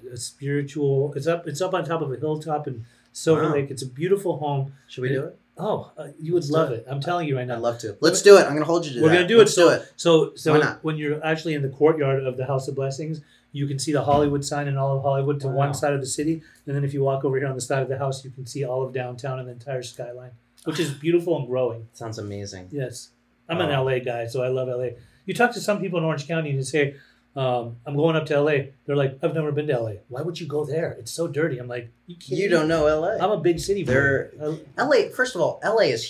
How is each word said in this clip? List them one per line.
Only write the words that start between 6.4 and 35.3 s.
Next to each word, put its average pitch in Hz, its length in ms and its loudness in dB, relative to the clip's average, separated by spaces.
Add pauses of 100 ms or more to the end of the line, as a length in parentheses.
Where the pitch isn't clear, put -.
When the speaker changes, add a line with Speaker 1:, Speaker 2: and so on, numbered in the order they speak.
Speaker 2:
Let's 139 40 -6
do 147 60 0
Speaker 1:
love 156 180 2
Speaker 2:
it. 113 80 -4
Speaker 1:
it. - 100 -14
I'm 139 120 -4
telling 175 260 -2
you 139 100 0
right 123 80 -4
now. 123 100 -4
Speaker 2:
I'd 117 60 -6
love 117 180 0
to. 104 200 -8
Let's 175 220 4
do 202 160 12
it. 151 100 8
I'm 139 60 -2
gonna 151 120 0
hold 165 200 0
you 143 80 -8
to 120 80 -2
Speaker 1:
We're 160 80 6
Speaker 2:
that. 165 60 8
Speaker 1:
gonna 175 120 4
do 226 100 6
Speaker 2:
Let's 165 140 10
Speaker 1:
it. - 40 -2
So, 170 140 8
Speaker 2:
do 127 60 6
it. - 220 -6
Speaker 1:
so, 165 380 4
so 156 180 2
Speaker 2:
Why 151 60 6
not? - 240 0
Speaker 1:
when 156 140 -2
you're 151 260 -2
actually 160 300 -2
in 143 80 -2
the 135 80 -2
courtyard 143 560 2
of 127 120 -4
the 131 80 -4
House 135 220 -2
of 135 80 -6
Blessings, 151 460 -6 (300)
you 143 160 -4
can 139 100 -4
see 151 140 -4
the 143 120 2
Hollywood 143 420 2
sign 147 220 -4
in 139 100 -2
all 135 200 0
of - 60 -4
Hollywood 139 380 0
to 135 60 -4
Speaker 2:
Wow. 127 80 -2
Speaker 1:
one 139 180 2
side 143 200 0
of 139 60 0
the 135 80 -6
city, 156 340 -4 (240)
and 139 100 -4
then 143 100 -2
if 139 80 -4
you 139 100 0
walk 135 220 0
over 135 120 0
here 139 100 -2
on 131 80 -4
the 123 60 -8
side 135 220 -2
of 123 60 -4
the 131 80 -4
house, 135 260 -4
you 131 80 -16
can 123 140 -14
see 139 180 -6
all 127 180 -2
of 123 120 -4
downtown 127 460 -6
and 127 80 -10
the 123 40 -12
entire 123 320 -8
skyline, 123 480 -12 (320)
which 160 160 -4
is 147 120 -2
beautiful 170 460 0
and 135 100 -6
growing. 123 440 -2
Speaker 2:
Sounds 113 260 -10
amazing. 101 540 -10
Speaker 1:
Yes. - 380 -8 (400)
I'm 170 100 -2
an 165 100 0
Speaker 2:
Wow. 139 120 0
Speaker 1:
L 135 80 0
A 127 100 2
guy, 120 280 -4
so 127 140 -4
I 127 60 0
love 127 220 -2
L 123 120 -4
A. 120 140 -6 (300)
You 190 100 -4
talk 233 180 4
to 208 80 -8
some 208 200 0
people 175 180 -2
in 160 60 0
Orange 147 220 -4
County 160 220 -2
and 139 80 -2
you 135 60 -2
say, 143 320 0 (400)
um, 123 400 -2 (100)
"I'm 143 100 -6
going 156 200 4
up 151 120 0
to 151 80 -2
L 147 140 4
A." 143 220 0 (140)
They're 143 100 -2
like, 135 260 0
"I've 160 140 0
never 151 160 -2
been 151 160 -2
to 143 60 0
L 117 140 -2
A. 101 200 -8
Why 123 140 -8
would 165 180 -6
you 165 80 -10
go 147 180 -4
there? 151 340 -4
It's - 120 -14
so 165 160 -4
dirty." 147 320 -2
I'm 123 80 -12
like, 120 220 -10 (180)
You 175 80 -16
kidding 135 240 -8
Speaker 2:
You 196 100 0
Speaker 1:
me? - 60 -2
Speaker 2:
don't 156 140 4
know 156 180 2
L 156 180 2
A. 208 140 0
Speaker 1:
I'm 190 120 2
a 202 80 2
big 165 200 2
city 190 240 -2
boy. 127 100 0
Speaker 2:
They're 139 380 2 (100)
Speaker 1:
I 151 160 -4 (200)
Speaker 2:
L 285 160 2
A, 233 160 4
first 254 260 -2